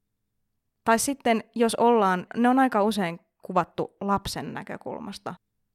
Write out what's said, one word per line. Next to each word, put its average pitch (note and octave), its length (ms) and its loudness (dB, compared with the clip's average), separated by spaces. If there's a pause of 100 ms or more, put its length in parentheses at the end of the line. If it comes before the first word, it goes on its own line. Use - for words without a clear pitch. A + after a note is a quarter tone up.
(840)
Tai A3+ 160 2
sitten, A#3+ 440 -2 (120)
jos A3+ 200 2
ollaan, G3+ 520 2 (100)
ne A#3+ 120 4
on C4 100 4
aika B3+ 240 2
usein G3 360 -2 (220)
kuvattu - 600 -4
lapsen G3 520 -4
näkökulmasta. - 840 -12 (400)